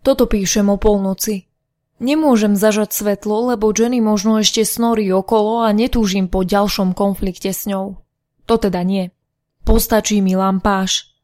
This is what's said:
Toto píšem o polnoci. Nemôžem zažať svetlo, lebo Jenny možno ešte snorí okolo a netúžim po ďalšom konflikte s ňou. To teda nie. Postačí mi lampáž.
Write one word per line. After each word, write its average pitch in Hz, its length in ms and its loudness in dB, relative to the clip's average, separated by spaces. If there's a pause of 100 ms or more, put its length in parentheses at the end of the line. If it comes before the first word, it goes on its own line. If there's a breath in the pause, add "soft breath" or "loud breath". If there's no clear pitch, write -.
Toto 262 240 2
píšem 202 400 0
o 202 160 0
polnoci. 196 640 0 (560)
Nemôžem 240 560 2
zažať 214 400 0
svetlo, 208 560 -2
lebo 214 160 0
Jenny 233 320 0
možno 214 400 2
ešte 214 240 0
snorí 226 480 -2
okolo 214 480 0
a 226 80 2
netúžim 208 560 0
po 190 160 -2
ďalšom 196 560 0
konflikte 196 560 -4
s - 160 -8
ňou. 196 320 -8 (480)
To 226 80 4
teda 185 240 -2
nie. 185 320 -2 (480)
Postačí 214 640 2
mi 185 80 0
lampáž. 190 800 -2 (100)